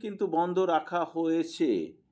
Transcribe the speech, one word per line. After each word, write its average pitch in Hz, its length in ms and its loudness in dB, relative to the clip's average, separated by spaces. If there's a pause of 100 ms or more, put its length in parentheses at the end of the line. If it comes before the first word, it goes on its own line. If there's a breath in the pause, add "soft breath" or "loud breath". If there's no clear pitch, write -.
কিন্তু 202 240 -4 (100)
বন্ধ 175 200 2 (180)
রাখা 170 260 0 (140)
হয়েছে। 165 540 0 (420)